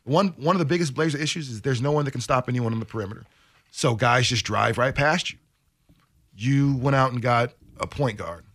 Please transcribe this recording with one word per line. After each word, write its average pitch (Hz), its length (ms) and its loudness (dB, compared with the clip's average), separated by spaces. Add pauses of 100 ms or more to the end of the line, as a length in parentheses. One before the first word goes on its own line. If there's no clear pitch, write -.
One, 175 340 2
one 156 180 0
of 190 40 2
the 170 60 0
biggest 165 300 0
Blazer 156 240 0
issues 151 300 -6
is 110 120 -10
there's 127 200 -2
no 143 100 0
one 147 140 0
that 127 60 -4
can 127 100 -6
stop 127 280 0
anyone 120 240 -2
on 113 60 -4
the 110 60 -6
perimeter. 101 380 -8 (480)
So 123 240 0
guys 120 320 4
just 120 180 0
drive 107 320 0
right 127 180 2
past 151 360 0
you. - 60 -14 (1000)
You 139 420 2
went 135 180 2
out 131 160 4
and 123 100 -4
got 120 320 2 (260)
a - 80 -4
point 120 300 -2
guard. 85 260 -10 (120)